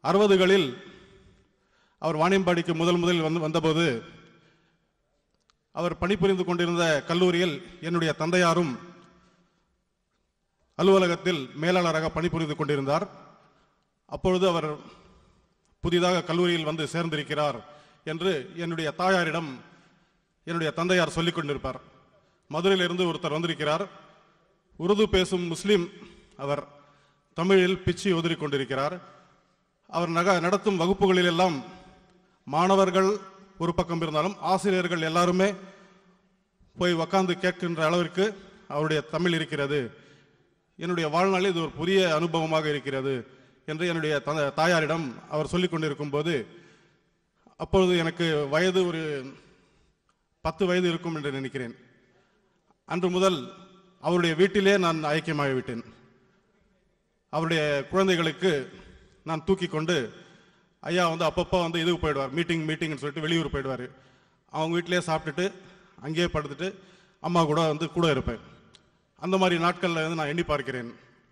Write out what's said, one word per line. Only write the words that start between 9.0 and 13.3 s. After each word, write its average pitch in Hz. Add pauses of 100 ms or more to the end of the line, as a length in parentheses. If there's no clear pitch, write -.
அலுவலகத்தில் 175
மேலாளராக 160
பணிபுரிந்து 160
கொண்டிருந்தார். 147 (840)